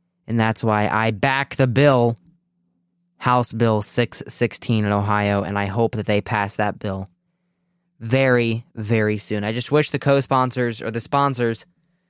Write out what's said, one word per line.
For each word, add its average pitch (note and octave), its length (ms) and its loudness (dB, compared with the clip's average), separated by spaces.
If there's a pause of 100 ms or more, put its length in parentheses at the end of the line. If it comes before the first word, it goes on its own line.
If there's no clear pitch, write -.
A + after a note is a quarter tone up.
(260)
And A#2 120 0
that's A2 240 0
why G#2+ 260 2
I A2 220 0
back C3+ 460 -2
the C3+ 100 2
bill, A#2+ 520 4 (1000)
House B2 360 0
Bill A2+ 280 2
six - 480 -4
sixteen A2+ 560 -2
in G2+ 80 0
Ohio, G#2 500 0
and G2+ 160 -4
I G2+ 60 -2
hope A2 320 -2
that G#2 100 -4
they G#2 140 2
pass G#2 360 -4
that G#2 220 -2
bill F#2+ 300 -6 (920)
very, A#2+ 760 2
very G#2+ 420 0
soon. G#2 280 -6
I A2 100 -4
just B2 180 -4
wish D3+ 180 2
the - 80 -4
co-sponsors B2+ 840 0
or A2+ 80 -6
the A2+ 100 -6
sponsors, B2 640 0 (460)